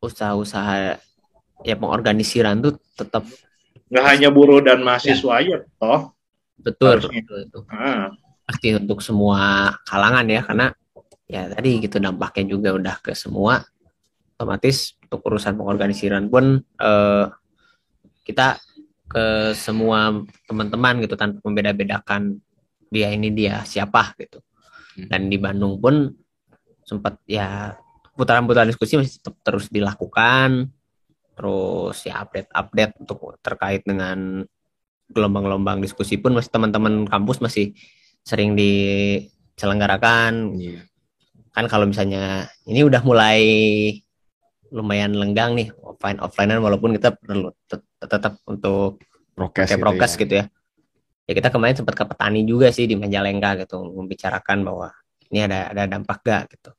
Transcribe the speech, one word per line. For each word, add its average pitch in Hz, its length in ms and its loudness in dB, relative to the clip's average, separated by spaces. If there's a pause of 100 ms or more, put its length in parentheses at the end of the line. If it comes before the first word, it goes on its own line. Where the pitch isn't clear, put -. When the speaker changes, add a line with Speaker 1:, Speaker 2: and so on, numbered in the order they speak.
Speaker 1:
usaha-usaha 101 960 -4 (640)
ya 113 160 -2
pengorganisiran 107 800 0
tuh 147 160 0 (240)
tetap 113 240 -6 (680)
Speaker 2:
Nggak 127 160 2
hanya 143 240 6
buruh 139 320 10
dan 127 200 6
Speaker 1:
Ya. 127 40 0
Speaker 2:
mahasiswa 135 480 0
aja, 160 220 0 (260)
toh. 120 320 0 (480)
Speaker 1:
Betul, 117 400 4
Speaker 2:
Harusnya. 113 240 -8
Speaker 1:
betul 101 160 -14
itu. - 160 -18 (160)
Speaker 2:
Ah. 110 400 -4 (320)
Speaker 1:
Pasti - 220 -2 (100)
untuk 101 240 -4
semua 101 800 2
kalangan 113 480 2
ya, 110 160 2
karena 110 200 0 (600)
ya 95 240 -10
tadi 113 320 0
gitu 107 160 -4
dampaknya 95 560 -4
juga 98 240 0
udah 92 240 -4
ke - 160 -8
semua. 101 480 -2 (720)
Otomatis 117 560 -2 (120)
untuk - 200 -8
urusan 104 320 -4
pengorganisiran 101 720 -2
pun, 131 320 4 (160)
eh, 104 480 4 (960)
kita 131 400 0 (480)
ke 110 480 0
semua 110 640 0 (240)
teman-teman 117 560 0
gitu 104 160 -4
tanpa 104 240 -4
membeda-bedakan 101 960 -2 (560)
dia 107 160 0
ini 107 240 -2
dia 104 320 -2
siapa 104 560 0
gitu. - 160 -20 (560)
Speaker 3:
Hmm. 92 160 -14
Speaker 1:
Dan 95 160 -2
di 98 80 -2
Bandung 98 480 -4
pun 135 320 2 (720)
sempat 101 400 -8
ya 101 480 -6 (400)
putaran-putaran 120 560 4
diskusi 113 240 -2
masih 135 240 0
tetap - 240 -18
terus 104 240 -4
dilakukan. 120 1040 0 (640)
Terus 95 680 -4
ya - 160 -10
update-update 101 800 -4
untuk - 400 -14
terkait 98 420 -4
dengan 95 600 -6 (680)
gelombang-gelombang 98 720 -2
diskusi 101 380 -6
pun 123 160 2
masih 117 160 -4
teman-teman 107 560 0
kampus 104 340 -2
masih 107 300 -2 (500)
sering 104 320 0
diselenggarakan. 101 2000 0
Speaker 3:
Iya. 87 320 -12 (640)
Speaker 1:
Kan 117 160 -2
kalau 104 220 2
misalnya 98 580 -4 (220)
ini 131 180 4
udah 131 160 4
mulai 110 380 6 (1300)
lumayan 104 480 -2
lenggang 110 400 0
nih, 110 240 -6
offline, 101 400 -8
offline-an, 104 400 0
walaupun 107 320 2
kita 104 240 2
perlu 98 320 -6 (160)
tet-, - 160 -12 (160)
tetap 104 480 -6
untuk 98 560 -4 (320)
Speaker 3:
Prokes 95 320 -2
Speaker 1:
pakai 95 80 2
Speaker 3:
gitu 98 80 0
Speaker 1:
prokes 104 320 2
Speaker 3:
ya. - 80 -12
Speaker 1:
gitu 98 160 -2
ya. 101 60 0 (840)
Ya - 80 -6
kita 123 160 0
kemarin 123 240 2
sempat 131 240 -6
ke - 80 -2
petani 107 400 -2
juga 120 240 6
sih 120 160 -2
di 110 80 0
Majalengka 101 720 -2
gitu, 92 160 -12
membicarakan 92 800 -6
bahwa 90 320 -8 (320)
ini 104 160 -2
ada, 98 320 -4
ada 101 160 -2
dampak 98 320 -8
gak - 320 -4
gitu. - 240 -20